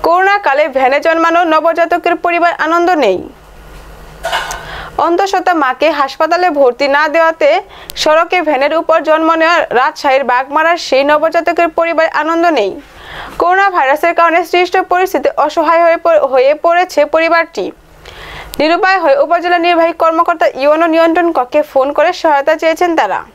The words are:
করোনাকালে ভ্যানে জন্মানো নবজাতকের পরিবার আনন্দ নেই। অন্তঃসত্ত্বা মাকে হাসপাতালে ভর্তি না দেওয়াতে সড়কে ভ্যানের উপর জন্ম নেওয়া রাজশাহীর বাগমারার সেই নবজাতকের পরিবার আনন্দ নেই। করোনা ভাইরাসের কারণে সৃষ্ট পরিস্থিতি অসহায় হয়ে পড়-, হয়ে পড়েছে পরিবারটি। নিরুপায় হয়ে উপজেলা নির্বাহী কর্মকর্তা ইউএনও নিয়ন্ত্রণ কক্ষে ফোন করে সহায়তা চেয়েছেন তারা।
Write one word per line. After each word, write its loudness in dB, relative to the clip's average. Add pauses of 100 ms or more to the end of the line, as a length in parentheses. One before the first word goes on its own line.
করোনাকালে 2 (120)
ভ্যানে 2
জন্মানো 2 (120)
নবজাতকের 0
পরিবার 0 (140)
আনন্দ 0 (140)
নেই। 0 (1900)
অন্তঃসত্ত্বা 0 (100)
মাকে 0 (120)
হাসপাতালে -2 (120)
ভর্তি 2
না 2 (100)
দেওয়াতে 2 (540)
সড়কে 2 (100)
ভ্যানের 0
উপর 0 (120)
জন্ম 2 (120)
নেওয়া 2 (220)
রাজশাহীর 0
বাগমারার 0 (100)
সেই 2
নবজাতকের 0
পরিবার 0 (140)
আনন্দ 0 (120)
নেই। -2 (720)
করোনা 2
ভাইরাসের 0
কারণে 4 (120)
সৃষ্ট 0 (160)
পরিস্থিতি 0 (160)
অসহায় 0
হয়ে 2
পড়-, 2
হয়ে 2 (120)
পড়েছে 0 (120)
পরিবারটি। 0 (960)
নিরুপায় 2
হয়ে 2
উপজেলা 0
নির্বাহী 2 (100)
কর্মকর্তা 0 (140)
ইউএনও 2
নিয়ন্ত্রণ 2 (100)
কক্ষে 0 (100)
ফোন 0 (100)
করে 2 (120)
সহায়তা 2
চেয়েছেন 0
তারা। -2 (160)